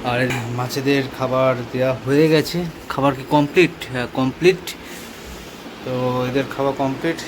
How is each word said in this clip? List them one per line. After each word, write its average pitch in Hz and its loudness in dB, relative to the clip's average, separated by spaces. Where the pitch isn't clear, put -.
আর 127 0
মাছেদের 135 0
খাবার 131 2
দেওয়া 127 2
হয়ে 135 4
গেছে। 160 2
খাবার 139 2
কি 135 -10
কমপ্লিট? 151 4
হ্যাঁ, 123 -4
কমপ্লিট। 160 2
তো 127 0
এদের 135 2
খাওয়া 139 0
কমপ্লিট। 135 -2